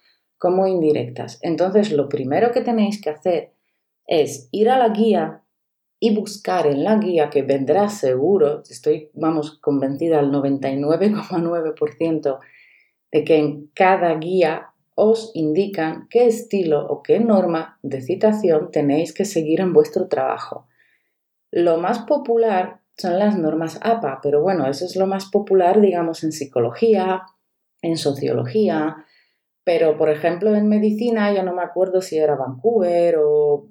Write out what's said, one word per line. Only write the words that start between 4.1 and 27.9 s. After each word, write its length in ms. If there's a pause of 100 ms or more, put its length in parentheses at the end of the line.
ir 160
a 80
la 100
guía 540 (580)
y 160
buscar 500
en 200
la 100
guía, 340
que 120
vendrá 480
seguro, 800
estoy, 440
vamos, 460
convencida 600
al 120
noventa 380
y 80
nueve 340
coma 320
nueve 340
por 180
ciento 440 (720)
de 140
que 100
en 380
cada 420
guía 540 (260)
os 380
indican 760
qué 160
estilo 640
o 160
qué 160
norma 600
de 180
citación 720
tenéis 420
que 120
seguir 340
en 140
vuestro 340
trabajo. 600 (840)
Lo 280
más 220
popular 840 (160)
son 200
las 200
normas 440
apa, 400
pero 200
bueno, 260
eso 160
es 140
lo 100
más 240
popular, 480
digamos, 460
en 80
psicología, 880 (600)
en 140